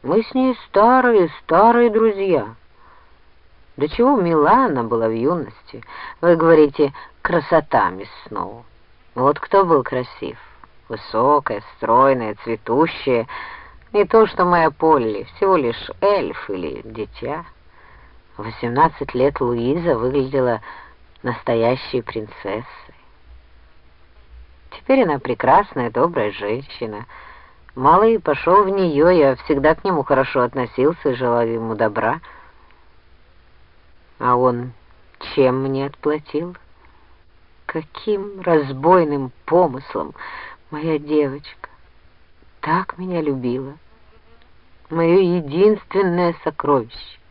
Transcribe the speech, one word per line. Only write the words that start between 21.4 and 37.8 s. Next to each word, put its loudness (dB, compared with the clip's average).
принцессой. -10
Теперь 2
она 0
прекрасная, 0
добрая -2
женщина. -10
Малый 4
пошёл 2
в 0
неё, 2
я 4
всегда 0
к -16
нему -2
хорошо 0
относился -2
и -2
желал 0
ему -4
добра. -2
А 2
он 0
чем 2
мне -4
отплатил? -6
Каким -8